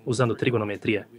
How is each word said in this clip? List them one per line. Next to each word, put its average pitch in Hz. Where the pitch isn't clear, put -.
usando 117
trigonometria, 104